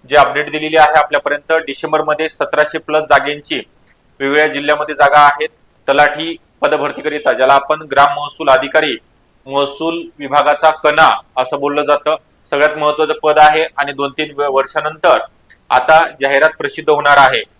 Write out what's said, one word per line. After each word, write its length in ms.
जे 60
अपडेट 340
दिलेली 260
आहे 160
आपल्यापर्यंत, 600
डिसेंबरमध्ये 760
सतराशे 500
प्लस 240
जागेंची 600
वेगवेगळ्या 280
जिल्ह्यामध्ये 460
जागा 240
आहेत 300
तलाठी 480
पदभरतीकरिता, 720
ज्याला 200
आपण 300
ग्राम 340
महसूल 320
अधिकारी, 480
महसूल 600
विभागाचा 520
कणा 500
असं 240
बोललं 240
जातं, 320
सगळ्यात 260
महत्त्वाचं 360
पद 160
आहे 280
आणि 160
दोन 180
तीन 260
व-, 200
वर्षानंतर 600
आता 380
जाहिरात 380
प्रसिद्ध 320
होणार 260
आहे. 260